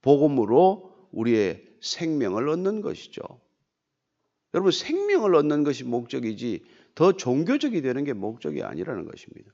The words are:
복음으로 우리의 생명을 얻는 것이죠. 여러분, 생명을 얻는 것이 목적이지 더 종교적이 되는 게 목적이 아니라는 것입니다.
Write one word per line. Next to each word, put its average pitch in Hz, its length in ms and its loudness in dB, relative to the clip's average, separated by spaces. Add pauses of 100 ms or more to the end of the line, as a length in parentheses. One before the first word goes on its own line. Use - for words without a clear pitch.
복음으로 143 920 4 (200)
우리의 110 540 0 (140)
생명을 139 680 -4
얻는 190 320 -4
것이죠. - 400 -10 (1300)
여러분, 185 180 2
생명을 339 640 0
얻는 151 280 2
것이 131 200 -2
목적이지 120 840 -6 (300)
더 175 160 6
종교적이 190 720 0
되는 131 220 -2
게 143 100 -4
목적이 113 500 -8
아니라는 80 420 -8
것입니다. - 480 -20